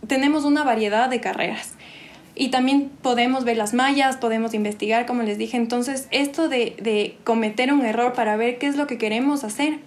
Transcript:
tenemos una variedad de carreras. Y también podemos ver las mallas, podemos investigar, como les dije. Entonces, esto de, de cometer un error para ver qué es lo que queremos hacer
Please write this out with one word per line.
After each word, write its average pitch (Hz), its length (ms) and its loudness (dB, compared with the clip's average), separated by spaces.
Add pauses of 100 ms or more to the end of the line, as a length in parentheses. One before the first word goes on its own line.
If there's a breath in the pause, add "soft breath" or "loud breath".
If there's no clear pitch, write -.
tenemos 285 380 2
una 294 180 4
variedad 220 460 2
de 247 120 0
carreras. - 520 -6 (640 loud breath)
Y 269 120 0
también 262 420 2 (100)
podemos 247 440 2
ver 233 100 2
las 214 180 0
mallas, 269 440 2
podemos 226 360 0
investigar, 214 520 0
como 240 180 -2
les 208 140 -2
dije. 220 180 -4
Entonces, 247 560 -2
esto 285 380 0
de, 247 320 -2
de 208 420 -2
cometer 226 480 0
un 285 140 4
error 233 280 0
para 220 220 0
ver 240 220 0
qué 285 100 -2
es 285 80 0
lo 285 120 -2
que 254 100 -6
queremos 247 480 0
hacer 294 420 -4